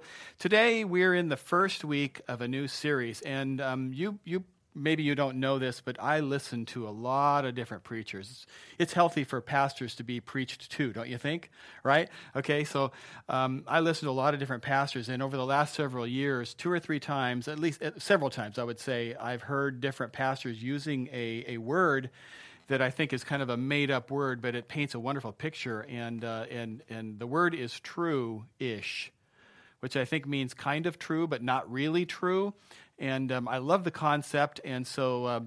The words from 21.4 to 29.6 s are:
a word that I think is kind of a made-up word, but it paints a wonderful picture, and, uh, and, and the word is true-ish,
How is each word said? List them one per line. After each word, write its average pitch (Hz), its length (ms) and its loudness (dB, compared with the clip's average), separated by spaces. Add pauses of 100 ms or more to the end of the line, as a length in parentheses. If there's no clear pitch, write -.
a 123 120 -6
word 135 520 2 (600)
that 135 120 4
I 127 80 4
think 147 240 0
is 127 100 -4
kind 143 180 0
of 127 80 -2
a 123 60 2
made-up 135 560 2
word, 135 300 0
but 120 120 0
it 120 140 -6
paints 147 260 -4
a 123 60 -6
wonderful 123 320 -4
picture, 120 560 -6
and, 117 380 -6
uh, 113 260 -4
and, 117 380 -8
and 110 280 -8
the 117 80 -6
word 165 300 2
is 123 240 -6
true-ish, 120 1300 -4 (720)